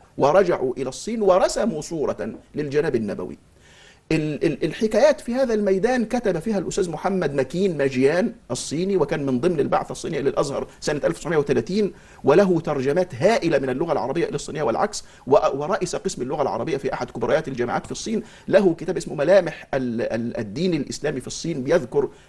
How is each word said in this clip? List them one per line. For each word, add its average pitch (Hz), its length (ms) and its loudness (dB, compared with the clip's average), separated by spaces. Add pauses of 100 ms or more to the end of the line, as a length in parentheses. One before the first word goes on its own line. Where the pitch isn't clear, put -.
(180)
ورجعوا 143 600 4
إلى 135 120 -4
الصين 220 320 -6
ورسموا 196 600 4
صورة 139 520 -4 (220)
للجناب 147 400 0
النبوي. 98 420 -4 (760)
ال-، 151 340 0
ال-، 151 180 0
الحكايات 220 580 2
في 233 140 -4
هذا 254 180 2
الميدان 208 520 2
كتب 214 340 0
فيها 208 180 -2
الأستاذ 180 320 -2
محمد 170 440 -2
مكين 165 440 0
ماجيان 139 560 2 (180)
الصيني، 180 460 -2
وكان 151 280 0
من 131 140 0
ضمن 165 200 0
البعثة 139 320 0
الصينية 147 280 -4
للأزهر 135 480 0 (120)
سنة 147 240 -2
ألف 160 140 0
وتسعمية 160 200 -2
وتلاتين، 160 560 0 (300)
وله 170 360 6
ترجمات 147 560 -2
هائلة 165 440 2
من 135 100 -2
اللغة 143 220 -2
العربية 139 340 -2
إلى - 100 -6
الصينية 147 280 -6
والعكس، 120 400 0 (240)
و-، 135 100 6 (160)
ورئيس 160 420 -2
قسم - 260 -4
اللغة 143 200 -4
العربية 139 360 -2
في 135 160 -4
أحد - 180 -6
كبريات 127 360 0
الجامعات 120 380 -2
في - 60 -10
الصين، 214 320 -4 (240)
له 180 260 4
كتاب 165 240 -4
اسمه 147 180 -8
ملامح 165 580 2
ال-، 123 280 -2
ال-، 117 380 -4
الدين 120 340 -2
الإسلامي 135 480 -4
في - 60 -12
الصين، 135 360 -6
بيذكر 139 460 0 (200)